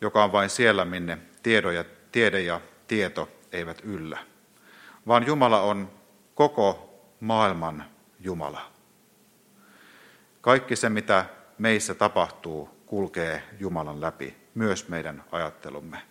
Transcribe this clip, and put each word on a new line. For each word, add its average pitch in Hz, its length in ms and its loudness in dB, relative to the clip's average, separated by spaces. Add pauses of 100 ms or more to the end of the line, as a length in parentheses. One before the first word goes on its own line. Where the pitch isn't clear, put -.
joka 107 240 4
on 98 80 2
vain 98 180 4
siellä, 107 340 4
minne 87 340 -6 (240)
tiedo 104 280 2
ja, 85 140 -2 (280)
tiede 104 280 2
ja 85 200 -4 (260)
tieto 92 420 -2 (240)
eivät 85 320 -8
yllä, 80 340 -8 (880)
vaan 117 200 4
Jumala 123 340 4
on 101 300 -2 (440)
koko 147 680 2 (200)
maailman 90 640 0 (360)
Jumala. 80 520 -8 (1700)
Kaikki 127 360 4
se, 117 120 -2
mitä 104 360 2 (340)
meissä 107 360 0
tapahtuu, 82 760 -2 (180)
kulkee 85 560 -4 (160)
Jumalan 80 420 -6
läpi, 80 360 -8 (180)
myös 107 340 -2
meidän 78 440 -10
ajattelumme. 76 800 -10